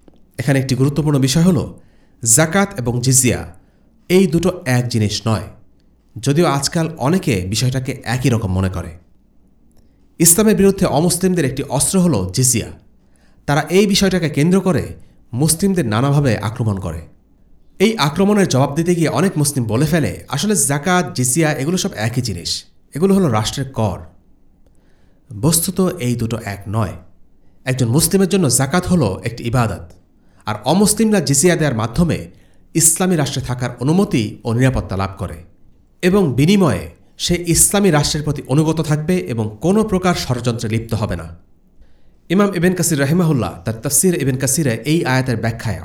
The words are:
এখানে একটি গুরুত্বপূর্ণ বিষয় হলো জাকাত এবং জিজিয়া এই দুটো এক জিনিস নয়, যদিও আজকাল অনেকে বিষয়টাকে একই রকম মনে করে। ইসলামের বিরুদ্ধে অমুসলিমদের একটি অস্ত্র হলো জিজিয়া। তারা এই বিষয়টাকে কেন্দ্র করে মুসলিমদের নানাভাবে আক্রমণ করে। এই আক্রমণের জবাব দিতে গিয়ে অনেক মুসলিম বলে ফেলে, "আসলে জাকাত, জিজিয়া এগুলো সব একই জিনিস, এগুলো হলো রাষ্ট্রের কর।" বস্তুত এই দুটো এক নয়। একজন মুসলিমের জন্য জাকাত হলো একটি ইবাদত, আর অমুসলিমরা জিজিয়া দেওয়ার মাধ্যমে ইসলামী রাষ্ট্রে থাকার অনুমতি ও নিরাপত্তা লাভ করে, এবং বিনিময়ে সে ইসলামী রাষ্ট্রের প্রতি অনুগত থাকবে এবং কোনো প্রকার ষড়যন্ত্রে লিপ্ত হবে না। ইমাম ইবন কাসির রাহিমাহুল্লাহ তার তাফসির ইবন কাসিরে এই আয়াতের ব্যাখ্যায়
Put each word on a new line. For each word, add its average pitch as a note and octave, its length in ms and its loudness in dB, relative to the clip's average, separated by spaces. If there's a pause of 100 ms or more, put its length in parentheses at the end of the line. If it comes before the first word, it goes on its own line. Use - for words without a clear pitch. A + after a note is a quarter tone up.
(380)
এখানে C3+ 200 0
একটি C3 160 -2
গুরুত্বপূর্ণ C#3+ 440 0
বিষয় C3+ 240 2
হলো C#3+ 380 0 (440)
জাকাত D#3+ 560 0
এবং A#2+ 200 -2
জিজিয়া A#2+ 540 0 (540)
এই F#3+ 180 6
দুটো E3+ 380 -2
এক B2 240 0
জিনিস G#2+ 380 -2
নয়, A2 160 0 (760)
যদিও D3 260 2
আজকাল D3+ 520 0
অনেকে B2+ 520 0
বিষয়টাকে B2+ 540 -2
একই B2+ 240 -2
রকম G#2+ 240 0
মনে F#2+ 160 0
করে। E2+ 300 -8 (1200)
ইসলামের G#3 380 4
বিরুদ্ধে G3 300 4
অমুসলিমদের E3+ 580 0
একটি B2+ 180 -4
অস্ত্র C#3 380 0
হলো A2 340 2
জিজিয়া। A#2 320 2 (800)
তারা D3 140 2
এই F3+ 260 2
বিষয়টাকে F#3 420 2
কেন্দ্র D#3+ 320 4
করে F3 340 -2 (380)
মুসলিমদের E3 540 0
নানাভাবে C3 520 2
আক্রমণ G#2+ 400 -2
করে। E2 300 -8 (680)
এই A3 200 2
আক্রমণের F#3+ 500 2
জবাব C3+ 260 2
দিতে E3 200 0
গিয়ে D#3+ 140 2
অনেক D#3 300 0
মুসলিম C#3+ 260 0
বলে A2+ 220 0
ফেলে, C#3+ 420 -2
"আসলে G3+ 280 -2
জাকাত, E3 580 0
জিজিয়া D3+ 380 0
এগুলো D3 240 -2
সব F#3 180 -2
একই A2+ 280 -2
জিনিস, F2 420 -8 (300)
এগুলো F#3+ 200 2
হলো F#3+ 140 2
রাষ্ট্রের A#2+ 440 -2
কর।" F#2 280 -2 (1400)
বস্তুত E3 400 0
এই B2 340 -2
দুটো A#2 300 -4
এক G2 240 -10
নয়। G2+ 240 -2 (720)
একজন B2+ 240 0
মুসলিমের E3 400 2
জন্য F#3 220 2
জাকাত F3+ 360 0
হলো C3+ 380 0
একটি - 200 -8
ইবাদত, A2 460 -2 (560)
আর G#2+ 80 -4 (100)
অমুসলিমরা G#3 560 2
জিজিয়া D3 360 2
দেওয়ার D3 200 0
মাধ্যমে A#2 540 -2 (440)
ইসলামী F#3 420 2
রাষ্ট্রে C#3 260 -2
থাকার B2 280 -6 (100)
অনুমতি D3+ 640 0
ও A#2 80 -2
নিরাপত্তা A#2 440 0
লাভ F#2+ 220 -2
করে, E2 300 -10 (540)
এবং F3+ 320 2
বিনিময়ে C#3 560 2 (280)
সে F3 280 -2
ইসলামী F#3+ 440 2
রাষ্ট্রের D3 320 0
প্রতি D3 240 -4
অনুগত D#3 340 2
থাকবে D3+ 360 0
এবং A2+ 440 -4
কোনো G3+ 240 2
প্রকার F3+ 300 0
ষড়যন্ত্রে A#2 540 -4
লিপ্ত A2 260 -4
হবে G2+ 220 -4
না। E2 200 -14 (920)
ইমাম G3 260 2
ইবন F3+ 180 2
কাসির E3 280 -2
রাহিমাহুল্লাহ C#3 640 0
তার A2+ 180 -4
তাফসির E3 400 0
ইবন C3 140 0
কাসিরে C3 380 -2
এই D3+ 300 0
আয়াতের C3 320 0
ব্যাখ্যায় G#2+ 480 -4